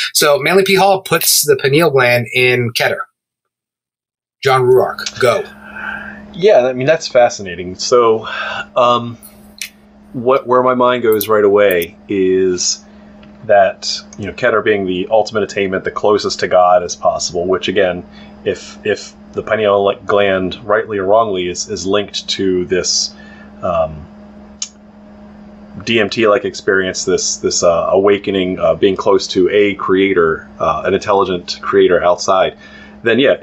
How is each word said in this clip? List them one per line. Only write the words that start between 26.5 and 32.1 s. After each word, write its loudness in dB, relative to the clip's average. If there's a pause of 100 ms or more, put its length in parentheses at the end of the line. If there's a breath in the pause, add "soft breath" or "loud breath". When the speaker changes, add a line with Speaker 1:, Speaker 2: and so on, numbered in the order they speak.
Speaker 2:
this, -2
this, -4
uh, 2
awakening, 0
uh, 2
being 2
close 0
to 2
a 2
creator, 0 (100)
uh, -4
an -2
intelligent -2
creator 2
outside, 0 (460 loud breath)